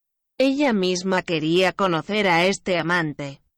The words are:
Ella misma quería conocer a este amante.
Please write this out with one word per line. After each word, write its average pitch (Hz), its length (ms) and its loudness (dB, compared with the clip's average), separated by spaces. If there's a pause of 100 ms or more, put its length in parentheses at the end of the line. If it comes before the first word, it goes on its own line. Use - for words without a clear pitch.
(380)
Ella 269 340 2
misma 185 520 0
quería 170 480 0
conocer 196 560 -2
a 170 180 4
este 190 320 -2
amante. 156 640 -4 (160)